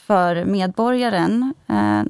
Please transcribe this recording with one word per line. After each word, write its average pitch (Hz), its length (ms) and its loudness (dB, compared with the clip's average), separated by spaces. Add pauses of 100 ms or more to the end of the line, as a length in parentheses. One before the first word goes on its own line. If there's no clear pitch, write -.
för 175 380 2
medborgaren, 226 1080 0 (140)
eh, 208 420 0